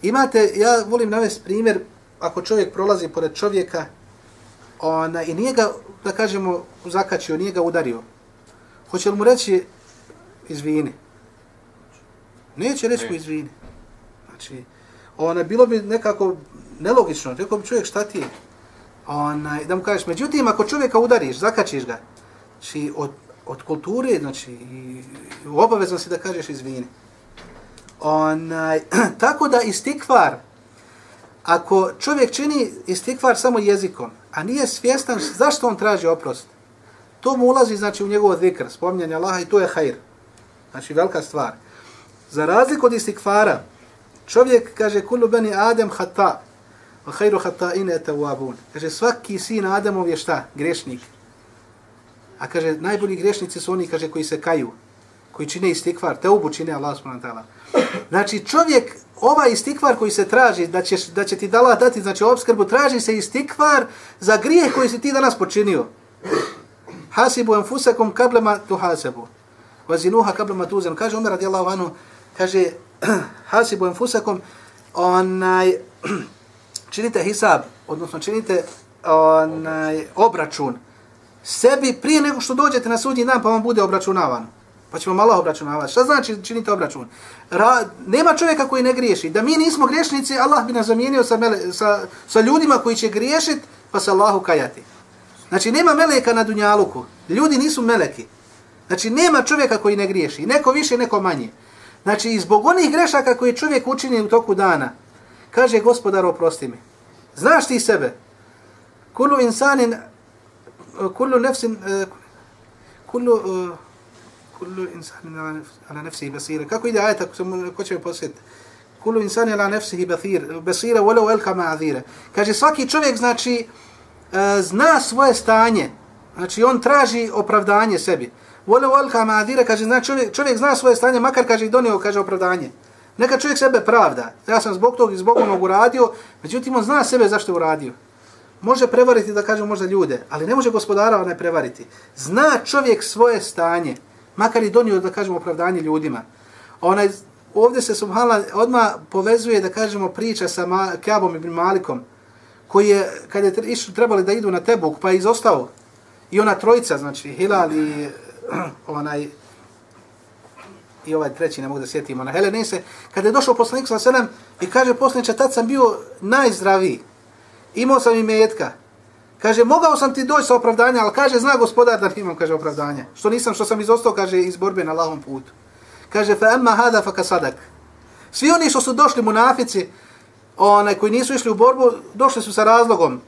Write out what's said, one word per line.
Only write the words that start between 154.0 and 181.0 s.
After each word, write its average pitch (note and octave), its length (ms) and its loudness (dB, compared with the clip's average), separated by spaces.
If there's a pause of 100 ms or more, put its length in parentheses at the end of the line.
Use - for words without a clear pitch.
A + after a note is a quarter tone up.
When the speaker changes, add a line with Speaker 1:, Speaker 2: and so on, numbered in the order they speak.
Speaker 1:
da G3 100 0
idu G#3 180 -2
na F3 80 -2
Tebuk, E3+ 400 0
pa F#3+ 120 0
je F#3 60 4
izostao. F#3+ 520 2 (640)
I G3 80 2
ona G#3 160 2
trojica, A#3 420 2
znači, C#3+ 360 -10
Hilal F3+ 380 0
i, D3+ 380 -4 (320)
<clears throat> - 460 -10 (100)
onaj, D3 300 -6 (1800)
i D#3 100 -4
ovaj D3 180 -2
treći, D3+ 280 -6
ne C3+ 60 -8
mogu C#3 120 -8
da C3 80 -10
sjetim, C3+ 320 -8
ona C3 120 -10
Helenise, G3+ 500 -2 (320)
kada G3+ 140 0
je A3 40 4
došao C4+ 220 4
poslanik, C4 340 0
sallallahu A3 220 2
alejhi B3+ 160 4
ve - 80 -14
sellem, - 360 -10
i - 20 -12
kaže: B3+ 220 4
"Poslaniče, B3 400 0
tad C4 200 2
sam A#3 140 -2
bio B3 300 2 (240)
najzdraviji, F#3+ 800 2 (760)
imao B3+ 240 2
sam A3+ 180 4
imetka." A3 540 2 (680)
Kaže: A3 220 4
"Mogao D4+ 340 4
sam C4 160 0
ti C4+ 100 -4
doći C#4+ 240 2
sa B3 80 6
opravdanja, A#3+ 460 2
ali", G#3 120 0
kaže, C4+ 260 2
"zna C4+ 160 2
Gospodar A#3 440 4
da F#3+ 160 0
imam", F#3 200 -8
kaže, D#3+ 180 -2
"opravdanja. D3 520 -6 (100)
Što - 140 -2
nisam, A#3 240 -2
što G#3 120 -2
sam G#3+ 160 -2
izostao", A3+ 320 2
kaže, F#3 280 0
"iz F3+ 160 -2
borbe F#3+ 260 -2
na D#3+ 80 -4
Allahom D#3+ 300 -4
putu." C3+ 300 -14 (580)
Kaže: G#3 260 2
"Fa G#3+ 180 0
amma B3 180 4
hada A3+ 300 4
fa G3+ 100 -4
kasadak." E3 440 -2 (760)
Svi D4 200 2
oni E4 180 4
što C4 120 0
su B3+ 120 -2
došli, C#4 280 4
munafici, G#3+ 680 2 (680)
onaj, G3+ 380 4
koji G#3 160 0